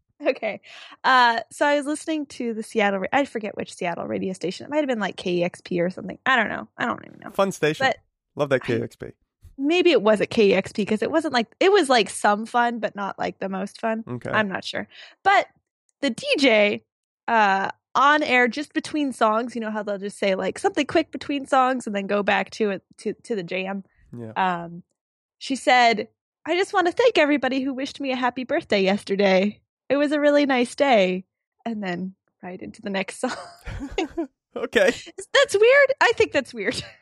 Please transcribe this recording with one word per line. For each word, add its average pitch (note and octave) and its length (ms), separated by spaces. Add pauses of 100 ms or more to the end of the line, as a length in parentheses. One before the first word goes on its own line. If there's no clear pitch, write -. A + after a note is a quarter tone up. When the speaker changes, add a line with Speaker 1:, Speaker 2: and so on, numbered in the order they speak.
(240)
Speaker 1:
Okay. A3 360 (420)
Uh, A#3+ 380 (100)
so - 160
I D4 100
was C#4+ 100
listening D4+ 400
to A#3 280
the A3 80
Seattle G3+ 380
ra-, F#3+ 120
I C#4+ 120
forget G3+ 320
which - 180
Seattle F3 320
radio F#3+ 280
station. - 320
It - 40
might D4+ 80
have D4+ 80
been, A#3+ 140
like, F#3+ 160
K F3 200
E E3+ 80
X - 180
P F3+ 180
or F3 100
something. - 340
I C4 120
don't A3 120
know. - 280
I - 100
don't - 200
even G1+ 140
know. - 100
Speaker 2:
Fun G3 220
station. D#3 340
Speaker 1:
But A#3+ 100 (400)
Speaker 2:
Love C#3 140
that B2+ 120
Speaker 1:
I - 40
Speaker 2:
K A2+ 120
E A#2+ 40
X A2+ 140
P. - 120 (480)
Speaker 1:
Maybe E4 360
it A#3+ 100
was G#3+ 180
at - 100
K G#3 200
E G3 40
X - 180
P G3+ 120
'cause G#3+ 180
it - 80
wasn't, D#4 240
like, A#3+ 260
it F#4 120
was, F4 160
like, A#3 220
some G#3 360
fun, A#3+ 340
but G3+ 160
not, G3+ 220
like, F#3 200
the G3 100
most F#3+ 320
fun. A3+ 280
Speaker 2:
Okay. B2 220
Speaker 1:
I'm G#3+ 180
not - 160
sure. - 240 (340)
But F#4+ 240 (540)
the C#4 100
D C5+ 160 (120)
J, A3 440 (460)
uh, G3+ 420 (240)
on D4 300
air, B3 240
just C#4+ 240
between D4 400
songs, A3+ 420
you A#3+ 60
know A3 100
how G#3+ 140
they'll G3+ 140
just G3 200
say, G3 160
like, F#3+ 240
something E4 280
quick - 260
between C#4+ 340
songs B3+ 400
and G#3+ 80
then G3 140
go G3+ 160
back G3 280
to G#3 180
it, F#3+ 120 (160)
to, G#3 140 (120)
to A#3 120
the F3+ 80
jam. F#3+ 400 (320)
Speaker 2:
Yeah. A2+ 200
Speaker 1:
Um, F3 460 (560)
she - 160
said, A#3 540 (360)
"I E4 120
just F#4+ 160
wanna F4+ 200
thank A#4+ 260
everybody C4+ 420
who C4+ 140
wished C4+ 260
me C#4 100
a B3+ 60
happy B3 260
birthday B3 400
yesterday. G3 800 (280)
It C4+ 80
was C#4+ 140
a D4+ 80
really D4 280
nice B3 280
day." F#3+ 500 (400)
And A3+ 160
then F#3 360 (260)
right F#3 180
into - 220
the G#3 80
next F#3+ 280
<laughs> - 20
song. B3 100 (640)
Speaker 2:
<laughs> E4 320 (280)
Okay. A3+ 360 (400)
Speaker 1:
That's B4+ 260
weird. C5 420
I G#4+ 160
think G#4 160
that's C#4 220
weird. G#3 340
<laughs> - 140